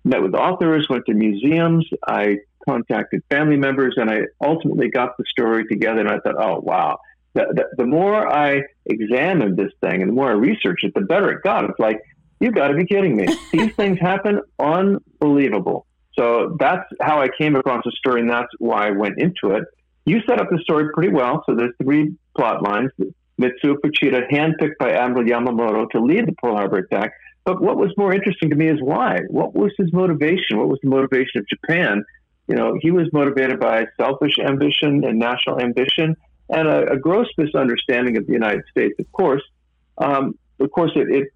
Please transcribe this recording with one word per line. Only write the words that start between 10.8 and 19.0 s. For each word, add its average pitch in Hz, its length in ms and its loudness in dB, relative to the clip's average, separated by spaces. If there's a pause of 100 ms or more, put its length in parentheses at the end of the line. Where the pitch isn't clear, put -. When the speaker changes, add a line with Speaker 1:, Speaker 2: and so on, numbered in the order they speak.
Speaker 1:
it, - 100 -4
the - 60 0
better 165 320 0
it - 100 -8
got. 208 220 0
It's - 140 -6
like, 110 220 0 (380)
"You 233 140 0
gotta 143 220 2
be 175 100 2
kidding 190 320 2
me." 98 100 0 (160)
Speaker 2:
<laughs> - 100 -8
Speaker 1:
These 214 240 0
things 196 220 0
happen. 196 440 0 (160)
Unbelievable. 143 1300 0 (320)
So 117 420 2
that's 175 260 0 (140)
how 151 220 2
I 131 60 2 (100)
came 151 180 2
across 127 280 0
the 117 80 -4
story, 123 280 0
and 117 100 0
that's 120 280 -2
why 107 300 0
I - 20 0
went 101 280 -2